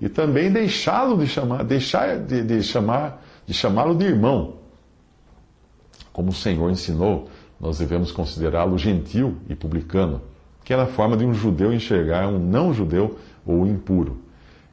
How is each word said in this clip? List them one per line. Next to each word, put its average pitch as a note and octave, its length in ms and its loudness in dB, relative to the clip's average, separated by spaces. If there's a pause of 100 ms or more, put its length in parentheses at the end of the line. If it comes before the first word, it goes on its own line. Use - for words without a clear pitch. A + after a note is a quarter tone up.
e G2+ 80 -2
também D#3 420 2
deixá-lo A3 680 0
de D3 80 2
chamar, C3 360 -2
deixar C3 560 0
de, B2+ 240 -2
de A2+ 200 2
chamar, B2 600 -2 (240)
de - 60 -6
chamá-lo B2 420 2
de F3 120 2
irmão. A2+ 480 2 (1600)
Como F#2 160 -2
o - 20 0
Senhor F2 380 0
ensinou, F2+ 580 0 (320)
nós D#2 160 -4
devemos E2+ 340 -2
considerá-lo E2 680 0
gentil G2+ 580 0 (140)
e - 40 -8
publicano, D#2+ 680 -2 (420)
que - 80 -6
era C3 120 2
a - 20 0
forma B2+ 280 0
de A2+ 120 2
um A#2+ 80 2
judeu G#2 400 2
enxergar F2+ 520 0
um G2+ 120 -2
não-judeu G#2 800 0 (260)
ou F2 220 2
impuro. F2+ 560 0 (500)